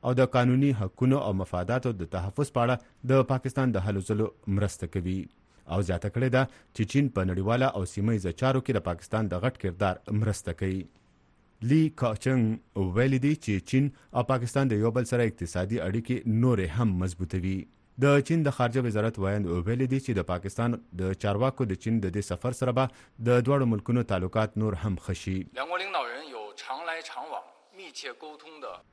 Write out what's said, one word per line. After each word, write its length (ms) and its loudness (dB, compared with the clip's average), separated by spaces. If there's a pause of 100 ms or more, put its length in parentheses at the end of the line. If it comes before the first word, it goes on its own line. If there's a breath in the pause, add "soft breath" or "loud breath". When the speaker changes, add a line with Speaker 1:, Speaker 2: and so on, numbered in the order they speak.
Speaker 1:
او 140 2
د 160 6
قانوني 420 6
حقونو 480 2
او 140 0
مفاداتو 580 -2
د 160 -6
تحفظ 400 -2
په 100 4
اړه 460 -2
د 220 6
پاکستان 440 0
د 120 0
هلو 200 0
ځلو 200 0 (280)
مرسته 380 -2
کوي. 240 -2 (540 soft breath)
او 60 2 (100)
زیاته 260 0
کړې 220 2
ده 60 6 (320 loud breath)
چې 80 0 (100)
چین 260 2
په 120 2
نړیواله 380 2 (120)
او 20 0 (100)
سیمه 240 0
ییزه 240 -2
چارو 240 2
کې 140 -2
د 100 -4
پاکستان 460 -2
د 100 -4
غټ 100 0 (100)
کردار 360 -2 (220)
مرسته 400 -2
کوي. 180 -2 (800)
لی 220 4 (180)
کاچنګ 960 0
ویلي 300 2
دي 100 2
چې 320 -2
چین 240 2 (240 soft breath)
او 160 0
پاکستان 400 0
د 140 2
یو 120 0
بل 140 -2
سره 160 2
اقتصادي 580 -4
اړیکې 300 -2 (260)
نورې 240 4 (120)
هم 100 4 (160)
مضبوطوي. 520 -4 (460)
د 240 6
چین 180 2
د 120 0
خارجه 280 0
وزارت 380 0
ویاند 240 0
ویلي 400 0
دي 180 0
چې 140 -2
د 100 0
پاکستان 480 -2 (240)
د 100 0 (120)
چارواکو 480 0
د 120 -4
چین 220 0
د 100 -2
دې 140 -2
سفر 300 -4
سره 180 0
به 80 2 (420 loud breath)
د 200 6
دواړو 260 4
ملکونو 400 0
تعلقات 500 0
نور 200 0
هم 140 -2
ښه 260 -4
شي. 120 -4 (240)
Speaker 2:
两 140 -4
国 100 -2
领 140 -8
导 60 0 (100)
人 220 -12
有 60 -8 (200)
常 180 -8 (100)
来 60 -4 (140)
常 240 -10
往、 100 -8 (340)
密 220 -16
切 240 -10
沟 80 -14 (140)
通 180 -18
的 80 -10 (220)